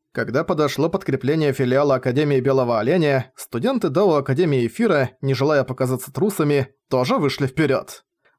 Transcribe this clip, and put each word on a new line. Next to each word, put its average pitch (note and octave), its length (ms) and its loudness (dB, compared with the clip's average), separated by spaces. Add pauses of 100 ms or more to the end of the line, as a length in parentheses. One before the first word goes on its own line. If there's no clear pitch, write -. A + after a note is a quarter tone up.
(120)
Когда A#2 300 -2
подошло D3+ 480 0
подкрепление C#3+ 600 -2
филиала C3+ 420 2
Академии C3+ 460 0
Белого B2 400 2
Оленя, C#3+ 560 0
студенты F#3+ 520 -2
Дао E3 280 2
Академии C#3 500 0
Эфира, D3+ 440 0 (120)
не C3+ 100 -2
желая C#3 300 2
показаться B2+ 500 -4
трусами, D3 600 0 (160)
тоже C3+ 260 2
вышли C#3 300 0
вперёд. - 580 -2 (340)